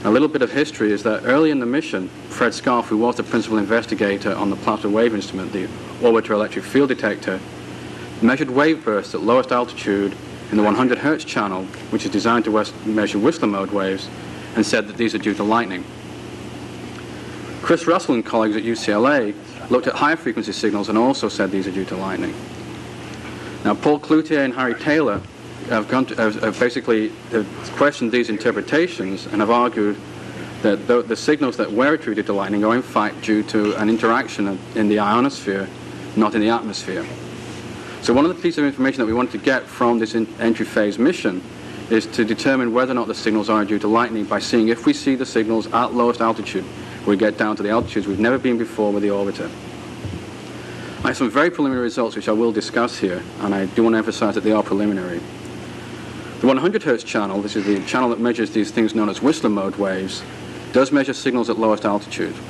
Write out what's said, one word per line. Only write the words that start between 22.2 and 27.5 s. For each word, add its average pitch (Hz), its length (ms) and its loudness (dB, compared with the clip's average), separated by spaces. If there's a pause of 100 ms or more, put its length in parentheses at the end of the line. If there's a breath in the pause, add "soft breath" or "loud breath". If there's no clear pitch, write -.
Now, 104 120 2
Paul 147 240 2
Cloutier 156 440 2
and 123 120 -2
Harry 127 200 0
Taylor 131 460 2 (480)
have 107 180 0
gone 127 200 2
to, - 80 -6
have, 107 280 0
have 110 160 -2
basically, 120 520 2 (200)
have 107 160 0 (300)